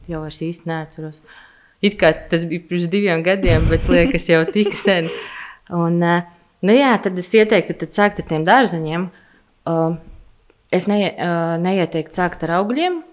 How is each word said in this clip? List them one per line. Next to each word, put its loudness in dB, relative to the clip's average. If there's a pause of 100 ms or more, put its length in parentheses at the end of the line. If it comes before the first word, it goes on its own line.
jau -8
vairs -10
īsti -8
neatceros. -10 (600)
It 0
kā 4 (140)
tas -2
bija -6
pirms -4
diviem 0
gadiem, 2
bet 0
liekas 2
jau 4
tik 0
sen. 0 (640)
Un, 0
ā, 4 (440)
nu 4
jā, 4
tad -4
es -8
ieteiktu 4
tad -10
sākt 2
ar -10
tiem -2
dārzeņiem. 2 (580)
Ā, -2 (960)
es 0
neie-, 0
ā, -2
neieteiktu -2
sākt -4
ar 0
augļiem, -2 (120)